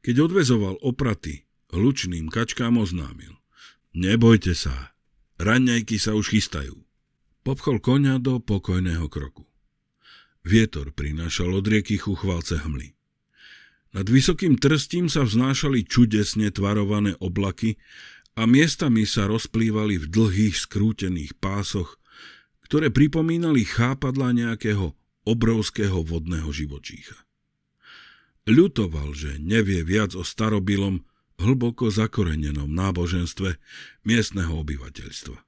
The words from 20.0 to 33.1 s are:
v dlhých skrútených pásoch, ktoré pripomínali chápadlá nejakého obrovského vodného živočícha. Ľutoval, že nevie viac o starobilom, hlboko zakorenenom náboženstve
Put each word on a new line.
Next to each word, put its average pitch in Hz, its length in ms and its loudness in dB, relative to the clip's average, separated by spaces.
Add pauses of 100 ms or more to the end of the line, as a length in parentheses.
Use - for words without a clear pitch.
v - 80 -8
dlhých 104 560 2
skrútených 95 720 -2
pásoch, 98 560 -4 (640)
ktoré 151 320 0
pripomínali 160 720 2
chápadlá 127 720 0
nejakého 107 560 -2 (320)
obrovského 110 800 0
vodného 80 480 -6
živočícha. - 640 -12 (1300)
Ľutoval, 92 720 2
že 71 240 -10
nevie 98 480 0
viac 98 240 0
o 90 160 -10
starobilom, 98 800 -2 (320)
hlboko 120 480 0
zakorenenom 80 800 -2
náboženstve 87 880 -2 (480)